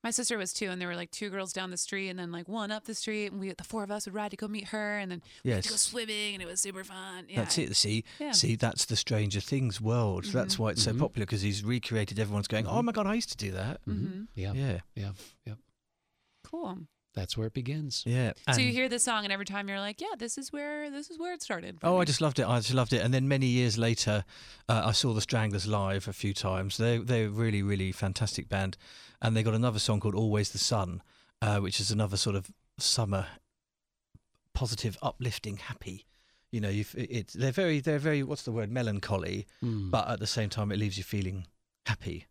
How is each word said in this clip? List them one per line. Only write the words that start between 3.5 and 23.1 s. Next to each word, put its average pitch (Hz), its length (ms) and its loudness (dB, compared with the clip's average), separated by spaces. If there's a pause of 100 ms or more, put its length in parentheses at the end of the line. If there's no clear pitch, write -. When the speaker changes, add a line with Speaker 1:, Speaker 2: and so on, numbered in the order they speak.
Speaker 1:
the - 100 -14
four 220 200 -4
of 196 80 -6
us 208 140 -4
would 190 80 -10
ride 208 180 -4
to 202 60 -10
go 214 120 -6
meet 214 200 -6
her, 208 280 -4
and 196 120 -6
then 175 120 -8 (240)
we 127 60 2
had 95 120 2
to - 60 -2
go 220 60 -2
Speaker 2:
Yes. - 80 4
Speaker 1:
swimming, 214 500 -2
and 185 100 -8
it - 20 -8
was 175 140 -4
super 190 240 -4
fun. 185 460 -12
Yeah. 185 80 -4
Speaker 2:
That's 101 200 0
it, 151 200 -2
see? 110 260 2 (160)
Speaker 1:
Yeah. 294 140 -2
Speaker 2:
See, 113 240 4
that's - 260 0
the 110 140 0
Stranger 104 420 0
Things 120 400 -2
world. 107 460 2
That's 104 300 0
Speaker 1:
Mm-hmm. 113 80 0
Speaker 2:
why 110 80 2
it's - 120 2
so - 80 2
Speaker 3:
Mm-hmm. 120 80 0
Speaker 2:
popular, 120 260 0
'cause 101 180 -2
he's 101 200 0
recreated, 110 560 -2
everyone's 104 300 0
going, 110 180 0
"Oh - 40 -2
Speaker 3:
Mm-hmm. 233 160 2
Speaker 2:
my 233 40 0
God, 208 160 0
I 202 60 2
used 233 160 -2
to - 80 -8
do 101 140 -4
that." 95 340 -4
Speaker 3:
Mm-hmm. 98 200 -2
Speaker 1:
Mm-hmm. 190 180 -6 (120)
Speaker 3:
Yeah. 98 180 -4
Speaker 2:
Yeah. 127 260 0 (160)
Speaker 3:
Yeah. 101 160 -6 (340)
Yeah. 110 80 -8 (880)
Speaker 1:
Cool. 220 360 -6 (360)
Speaker 3:
That's 95 220 -4
where 110 80 -2
it 110 80 -4
begins. 139 540 -4
Speaker 2:
Yeah. 120 260 2 (180)
Speaker 1:
So 123 80 4
you 254 100 4
Speaker 2:
And 240 60 0
Speaker 1:
hear 254 140 2
the 240 80 -2
song, 220 260 2
and 196 80 -2
every 196 140 -2
time 196 240 -4
you're 196 100 -2
like, 208 220 -6
"Yeah, 403 160 -6
this 226 200 -6
is 269 140 -10
where, 294 380 -6
this 285 220 -10
is 320 80 -14
where 349 120 -4
it 349 120 -8
started 127 360 -6
for - 60 -4
Speaker 2:
Oh, 180 120 6
I - 20 6
Speaker 1:
me." 175 80 6
Speaker 2:
just 147 140 2
loved 147 180 2
it. 120 80 4
I 120 120 4
just 117 140 0
loved 127 180 4
it. 120 120 4
And 123 100 4